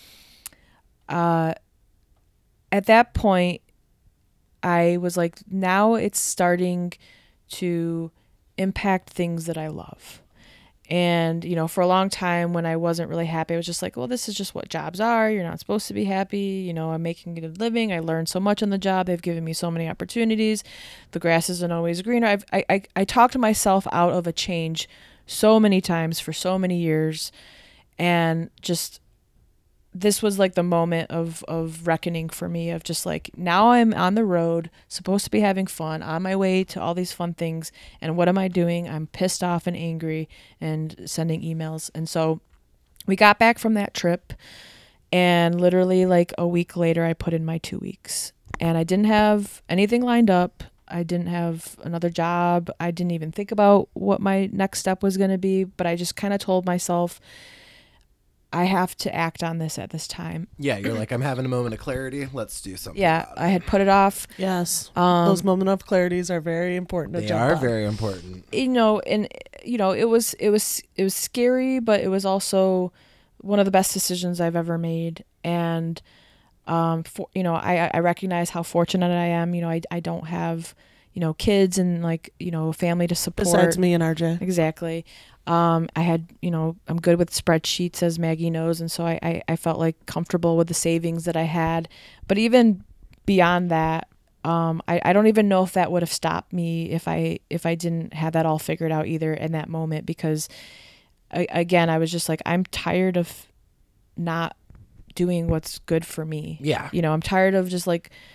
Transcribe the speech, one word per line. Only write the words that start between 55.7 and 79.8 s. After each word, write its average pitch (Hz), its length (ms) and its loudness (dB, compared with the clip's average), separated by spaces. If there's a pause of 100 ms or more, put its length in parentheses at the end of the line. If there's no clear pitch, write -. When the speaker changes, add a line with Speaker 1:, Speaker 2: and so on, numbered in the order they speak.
Speaker 1:
I 170 100 0
just 175 200 -6
kinda 202 220 -2
told 185 260 0
myself, 175 560 -2 (1300)
"I 175 120 0
have 185 320 0
to - 180 -6
act 165 300 -4
on 165 140 -4
this 160 200 -6
at - 120 -10
this - 180 -10
time." 165 400 -10 (100)
Speaker 2:
Yeah, 139 200 -2
you're 113 160 -4
like, 110 180 -4
"I'm 123 80 -2
having 131 240 -2
a 131 40 -4
moment 123 260 -2
of 110 60 -10
clarity. 135 520 -6
Let's 117 280 -8
do 92 160 -12
something - 240 -10
Speaker 1:
Yeah, 165 220 2
Speaker 2:
about - 160 -12
Speaker 1:
I 170 80 0
Speaker 2:
it." 190 60 2
Speaker 1:
had 175 140 0
put 196 140 2
it 196 80 4
off. 196 380 4 (100)
Speaker 3:
Yes. 185 600 -4
Speaker 1:
Um, 175 320 6
Speaker 3:
Those 185 160 4
moment 190 260 2
of 196 160 -2
clarities 180 420 0
are 175 120 -2
very 170 340 -2
important 180 400 -6
to - 60 -2
Speaker 2:
They 107 80 -4
Speaker 3:
jump 110 120 0
Speaker 2:
are 143 140 4
Speaker 3:
on. 151 60 -2
Speaker 2:
very 113 240 0
important. 95 680 -6
Speaker 1:
You 262 140 0
know, 226 340 4
and, 214 280 -2 (360)
you 233 140 -4
know, 190 140 2
it 226 160 2
was, 226 260 2
it - 160 0
was, - 320 0 (140)
it 190 80 0
was 196 100 0
scary, 254 640 0
but 220 220 2
it - 80 -2
was 190 160 0
also 190 680 2 (460)
one 202 220 0
of 196 40 6
the 196 60 0
best 190 220 4
decisions 180 480 -2
I've 170 160 0
ever 170 200 -2
made. 165 460 -4 (220)
And, 165 580 -2 (640)
um, 165 380 0
for, - 300 -12
you 190 100 0
know, 170 100 0
I, 170 400 0
I 170 60 2
recognize 175 500 0
how 170 140 -6
fortunate 175 480 0
I 175 140 0
am. 170 280 0
You 175 80 -2
know, 165 80 -2
I, 165 100 -2 (120)